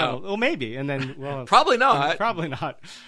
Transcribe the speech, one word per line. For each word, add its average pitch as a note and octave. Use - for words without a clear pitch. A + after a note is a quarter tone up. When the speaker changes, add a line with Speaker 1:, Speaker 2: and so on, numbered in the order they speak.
Speaker 1:
settled. B2
Well, G2
maybe. B2
And C#3
then, C3+
Speaker 2:
<laughs> -
Speaker 1:
well, C3+
Speaker 2:
Probably B3
not. E3+
Speaker 1:
probably F#3+
not. C3+